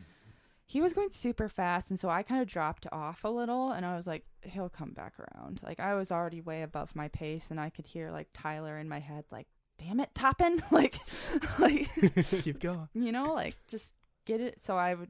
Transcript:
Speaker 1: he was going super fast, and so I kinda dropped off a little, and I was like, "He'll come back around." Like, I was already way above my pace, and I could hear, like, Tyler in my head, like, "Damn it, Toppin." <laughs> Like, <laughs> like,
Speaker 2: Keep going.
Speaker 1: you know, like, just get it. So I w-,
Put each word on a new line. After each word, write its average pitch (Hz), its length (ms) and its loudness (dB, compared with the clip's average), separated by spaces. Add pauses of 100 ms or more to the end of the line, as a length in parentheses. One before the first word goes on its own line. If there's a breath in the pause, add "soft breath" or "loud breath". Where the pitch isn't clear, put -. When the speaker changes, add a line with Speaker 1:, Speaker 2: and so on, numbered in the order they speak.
(680 soft breath)
Speaker 1:
he 277 140 -2
was 349 120 2
going 403 180 0
super 233 360 -2
fast, 180 440 -2
and 185 80 -2
so 185 100 -2
I 180 140 0
kinda 254 200 0
dropped 160 480 -4
off 156 320 -8
a 214 60 -2
little, 240 400 -2
and 180 160 -4
I 180 100 -4
was 175 120 -8
like, 160 180 -6 (160)
"He'll 185 260 -8
come - 260 -12
back - 260 -14
around." - 420 -14
Like, - 180 -12
I 202 140 -2
was 190 180 -2
already 170 300 -4
way 160 220 -8
above 156 320 -8
my 151 140 -6
pace, 160 420 -8
and 160 80 -6
I 151 100 -6
could 156 160 -14
hear, 160 240 -10
like, 156 240 -10
Tyler 156 460 -8
in 156 100 -8
my 147 80 -6
head, 147 320 -12
like, - 160 -16 (320)
"Damn 185 220 -4
it, - 160 -4
Toppin." 320 500 8
<laughs> - 60 -2
Like, - 260 8 (320 loud breath)
<laughs> - 300 0
like, 294 280 8 (380)
Speaker 2:
Keep 156 360 0
going. 175 340 -4
Speaker 1:
you 233 160 0
know, 269 220 0
like, - 220 -4 (120)
just - 260 -12 (320)
get 226 160 0
it. - 240 -6
So 196 100 -2
I 180 180 2
w-, 175 160 -6